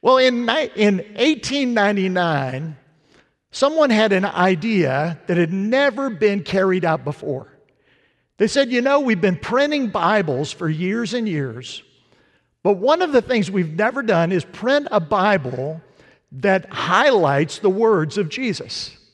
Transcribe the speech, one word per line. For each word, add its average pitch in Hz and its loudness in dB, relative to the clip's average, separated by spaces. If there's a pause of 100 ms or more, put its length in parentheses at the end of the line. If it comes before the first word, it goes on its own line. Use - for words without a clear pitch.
Well, 262 4
in 247 2
ni-, 262 -2
in 202 2 (120)
eighteen 269 0
ninety-nine, 170 -2 (720)
someone 294 0
had 214 2
an 196 2
idea 170 0
that 175 0
had 170 0
never 247 0
been 202 0
carried 185 0
out 156 0
before. 143 -8 (920)
They 214 2
said, 277 0
"You 247 2
know, 277 2
we've 233 0
been 180 2
printing 277 0
Bibles 170 0
for 165 -6
years 185 -2
and 233 -2
years, 131 -6 (800)
but 196 2
one 262 2
of 311 0
the 240 6
things 214 0
we've 175 -2
never 247 -2
done 175 2
is 180 0
print 277 -2
a 214 2
Bible 160 -2 (520)
that 190 0
highlights 175 2
the 196 2
words 196 0
of 170 -2
Jesus." - -8 (180)